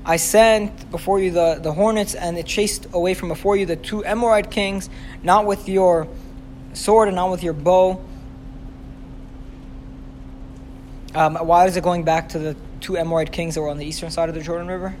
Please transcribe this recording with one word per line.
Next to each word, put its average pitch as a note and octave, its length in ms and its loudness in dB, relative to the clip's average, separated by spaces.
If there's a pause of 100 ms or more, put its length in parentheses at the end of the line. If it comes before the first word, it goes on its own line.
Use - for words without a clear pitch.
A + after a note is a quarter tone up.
I E3+ 120 2
sent A3 720 4
before F#3+ 300 0
you F#3 120 0
the, E3 300 4
the D#3 120 -2
hornets, G#3 420 2
and E3+ 220 -4
it E3 100 -8
chased - 460 -2
away F3+ 200 2
from F3+ 160 -4
before G3 260 0
you G3 100 2
the E3+ 100 -2
two G#3 280 -6
Amorite G#3+ 460 2
kings, G3 400 -4 (320)
not G3+ 240 6
with G3 240 -2
your F3+ 380 4 (680)
sword G#3+ 360 4
and F#3 60 -2
not F#3 140 0
with F3+ 140 -4
your E3 100 -2
bow. F#3 480 4 (3000)
Um, D#3 220 4
why E3+ 320 6
is F3+ 100 2
it E3 60 -2
going F3 200 2
back D#3+ 260 2
to D#3+ 100 -4
the D#3 160 -4 (240)
two F#3 180 -4
Amorite E3 340 0
kings E3 240 -4
that D#3+ 60 -2
were D3+ 80 -2
on D3 80 -6
the D3 80 -8
eastern D#3 240 -8
side E3 200 0
of D#3+ 60 -6
the D#3+ 60 -6
Jordan E3+ 260 -4
River? F#3 340 -6